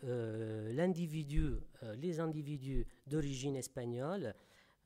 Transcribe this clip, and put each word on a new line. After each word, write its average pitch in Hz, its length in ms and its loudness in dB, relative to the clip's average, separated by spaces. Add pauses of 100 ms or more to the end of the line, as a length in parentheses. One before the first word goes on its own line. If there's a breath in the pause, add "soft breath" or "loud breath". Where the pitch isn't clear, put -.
euh, 110 680 0
l'individu, 156 800 4 (300)
euh, 110 120 -6
les 156 240 -2
individus 143 680 0 (220 loud breath)
d'origine 139 480 0
espagnole, 127 800 -2 (520 loud breath)